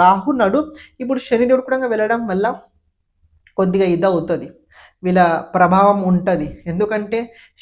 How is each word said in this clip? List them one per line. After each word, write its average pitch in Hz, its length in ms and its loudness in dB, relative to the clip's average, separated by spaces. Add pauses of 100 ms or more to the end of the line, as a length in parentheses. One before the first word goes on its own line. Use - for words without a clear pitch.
రాహు 190 340 4
ఉన్నాడు, 233 260 0 (420)
ఇప్పుడు 254 260 -4
శనిదేవుడు 254 400 2
కూడా 262 240 -2
వెళ్ళడం 220 280 -2 (120)
వల్ల 208 220 -2 (1040)
కొద్దిగా 190 380 0
ఇది 180 160 0
అవుతది, 170 380 -4 (560)
వీళ్ళ 185 160 2 (320)
ప్రభావం 190 440 4 (120)
ఉంటది. 180 360 0 (260)
ఎందుకంటే 208 460 -4 (440)